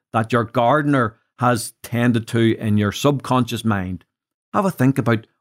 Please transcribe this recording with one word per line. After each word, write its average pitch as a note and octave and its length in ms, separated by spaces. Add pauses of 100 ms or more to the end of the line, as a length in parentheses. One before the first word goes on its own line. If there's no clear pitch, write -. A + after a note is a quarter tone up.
(120)
that A2+ 200
your A#2+ 100
gardener B2+ 720 (220)
has A#2+ 360 (100)
tended A#2 420
to A2+ 320
in G#2 180
your G#2 140
subconscious B2 760
mind. F#2+ 400 (480)
Have G3+ 120
a F#3+ 80
think C3+ 260
about A#2 300 (120)